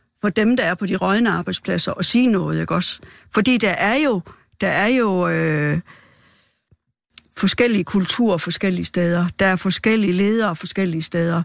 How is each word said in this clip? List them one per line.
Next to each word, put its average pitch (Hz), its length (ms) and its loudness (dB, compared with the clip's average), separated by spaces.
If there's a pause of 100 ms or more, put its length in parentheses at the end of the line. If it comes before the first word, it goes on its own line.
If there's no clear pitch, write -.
(200)
for 208 80 -2
dem, 220 280 2
der 226 80 2
er 170 100 0
på 190 120 -4
de 180 100 -2
rådne 202 340 0
arbejdspladser, 175 640 -4
at - 120 -4
sige 247 200 4
noget, 160 340 0
ikke 165 140 -4
også? - 260 -4 (340)
Fordi 240 240 2
der 202 120 0
er 202 260 0
jo, 262 260 0 (380)
der 196 80 0
er 175 200 0
jo, 202 400 2
øh, 156 500 0 (1600)
forskellige 208 480 2
kulturer 196 540 0
forskellige 180 460 -2
steder. 175 440 0 (100)
Der 196 80 2
er 185 100 2
forskellige 202 560 0
ledere 202 440 0
forskellige 175 460 -4
steder. 170 420 -2